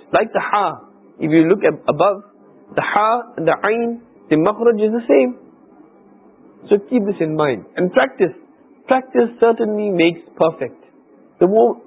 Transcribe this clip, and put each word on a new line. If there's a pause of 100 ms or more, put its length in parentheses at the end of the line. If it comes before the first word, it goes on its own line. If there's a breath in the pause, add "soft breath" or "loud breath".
(120)
Like
the
ha, (320)
if
you
look
ab-,
above, (540)
the
ha
and
the (100)
ain, (280)
the
makhraj
is
the
same. (1300)
So (120)
keep
this
in
mind. (120)
And
practice. (500)
Practice
certainly
makes (160)
perfect. (640)
The
more,